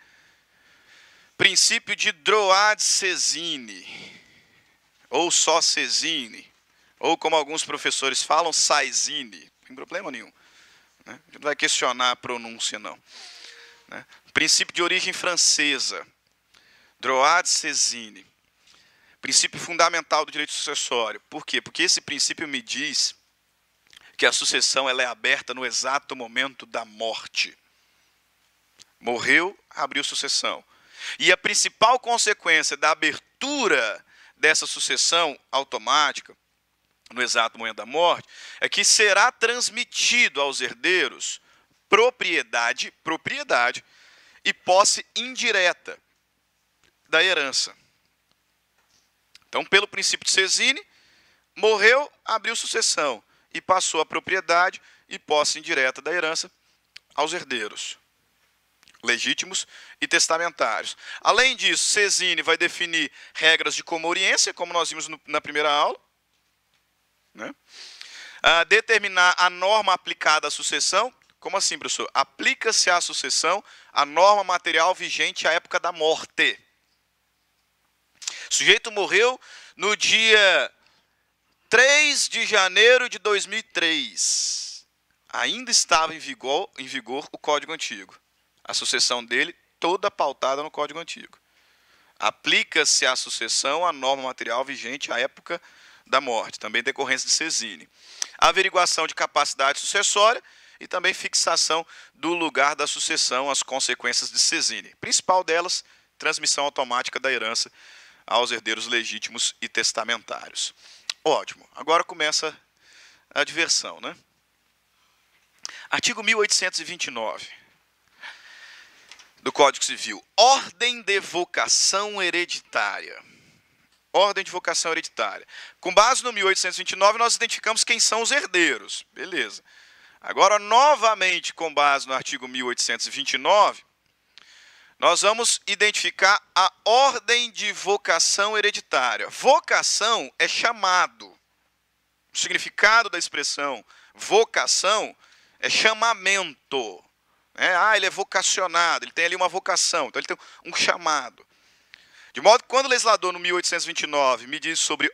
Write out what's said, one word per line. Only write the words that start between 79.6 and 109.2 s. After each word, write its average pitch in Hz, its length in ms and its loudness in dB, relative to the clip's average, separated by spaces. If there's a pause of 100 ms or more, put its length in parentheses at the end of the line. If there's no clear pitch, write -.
no 202 220 -2
dia 208 760 4 (960)
três 285 600 4
de 220 160 -4
janeiro 208 640 6
de 208 100 -12
dois 202 280 0
mil 202 120 -8
e 220 40 -6
três. - 1200 -4 (460)
Ainda 190 380 -4
estava 160 440 2
em 156 40 -14
vigor, 135 580 -4
em 131 100 -12
vigor 131 460 -8
o - 60 -14
Código 147 340 -2
Antigo. 101 420 -10 (500)
A 104 100 -8
sucessão 123 500 0
dele 131 320 -2 (220)
toda 196 320 0
pautada 139 520 -2
no 156 80 -12
Código 147 280 -6
Antigo. - 400 -16 (800)
Aplica-se 151 880 2
à 127 100 2
sucessão 139 720 -2
a 170 60 0
norma 135 320 -2
material 123 400 -4
vigente 131 460 -10
à 120 80 -4
época 156 440 -6 (440)
da 127 140 0
morte, 117 380 -4
também 110 240 -4
decorrência 131 460 -2
de - 60 2
sesine. 117 540 -6 (480)
Averiguação 175 680 2
de - 80 -8
capacidade 143 640 0
sucessória 208 640 2 (380)
e - 80 -16
também 185 260 0
fixação 165 720 0 (260)
do 160 220 -4
lugar 147 400 0
da 147 120 -4
sucessão, 143 640 -2
as 135 120 -2
consequências 123 680 -2
de 117 80 -6
sesine. 117 640 -2
Principal 185 440 0
delas, 170 400 -2 (340)
transmissão 151 460 -2
automática 123 560 -4
da 135 100 -2
herança 117 400 -4 (560)
aos 120 240 0
herdeiros 110 360 -4
legítimos 113 720 -4